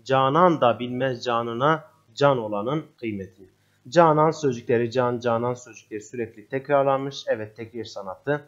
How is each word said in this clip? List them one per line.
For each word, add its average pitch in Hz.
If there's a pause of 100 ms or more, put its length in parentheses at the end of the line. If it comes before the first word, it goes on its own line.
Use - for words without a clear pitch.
canan 135
da 117
bilmez 127
canına 120 (300)
can 139
olanın 113 (140)
kıymetini. 104 (420)
Canan 156
sözcükleri, 120
can, 123
canan 120
sözcükleri 110
sürekli 110
tekrarlanmış. 139
Evet, 110
tekrar 113
sanatı 104